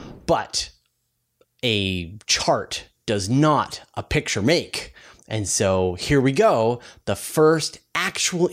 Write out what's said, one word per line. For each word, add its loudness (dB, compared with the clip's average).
But -2
a -2
chart -2
does -2
not 2
a -8
picture -2
make. -2
And -4
so 0
here 2
we 2
go, 2
the -2
first 2
actual -2